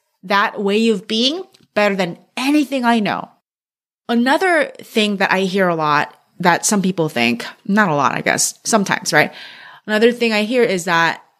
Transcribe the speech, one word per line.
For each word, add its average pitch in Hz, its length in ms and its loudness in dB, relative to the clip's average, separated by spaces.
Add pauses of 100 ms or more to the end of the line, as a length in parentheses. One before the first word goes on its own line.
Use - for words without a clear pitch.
(220)
that 202 400 -2
way 208 260 2
of 208 200 -2
being 262 340 -2 (320)
better 202 220 2
than 175 220 -4 (180)
anything 269 480 0
I 233 160 2
know. 156 280 -4 (800)
Another 302 580 2 (140)
thing 208 360 -2
that 190 160 0
I 190 80 0
hear 190 280 0
a 175 60 0
lot 151 420 0 (220)
that 175 260 2
some 208 160 2
people 175 280 0
think, 120 360 -2 (220)
not 202 220 2
a 151 60 0
lot, 135 200 0
I - 60 -4
guess, - 440 -2
sometimes, - 480 0
right? 151 200 2 (540)
Another 214 260 2
thing 233 200 -2
I 214 120 0
hear 240 180 0
is 185 220 0
that 165 380 0 (180)